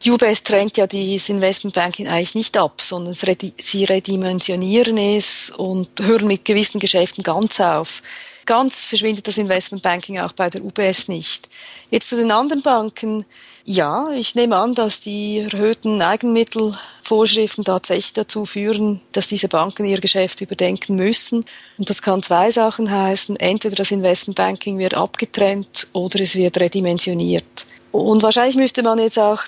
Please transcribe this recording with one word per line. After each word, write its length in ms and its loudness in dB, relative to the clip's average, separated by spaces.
Die 60 4
U 60 4
B 80 2
S 180 2
trennt 320 2
ja 100 2
das 440 -2
Investmentbanking 800 -2
eigentlich 260 -2
nicht 220 -2
ab, 240 0
sondern 300 -6
es 140 -4
redi-, 320 -2
sie 280 -2
redimensionieren 1120 0
es 520 0
und 380 -4
hören 260 4
mit 160 0
gewissen 380 0
Geschäften 420 0
ganz 380 0
auf. 420 0
Ganz 360 2
verschwindet 480 -2
das 80 -2
Investmentbanking 840 -2
auch 140 -6
bei 160 -2
der 120 -8
U 100 -10
B 140 -2
S 220 0
nicht. 400 -6
Jetzt 200 2
zu 80 -2
den 140 2
anderen 300 2
Banken. 640 0
Ja, 480 0
ich 240 -4
nehme 220 4
an, 180 0
dass 240 0
die 380 -6
erhöhten 640 0
Eigenmittelvorschriften 1600 0
tatsächlich 480 -2
dazu 340 -4
führen, 540 -2
dass 160 0
diese 180 -2
Banken 380 0
ihr 160 0
Geschäft 400 0
überdenken 560 -2
müssen. 480 0
Und 120 -4
das 120 -2
kann 200 0
zwei 300 4
Sachen 400 0
heißen. 460 0
Entweder 400 -2
das 140 0
Investmentbanking 880 0
wird 160 -2
abgetrennt 960 -2
oder 260 -2
es 160 -2
wird 240 2
redimensioniert. 1080 -2
Und 300 4
wahrscheinlich 320 4
müsste 260 2
man 160 2
jetzt 220 2
auch 280 2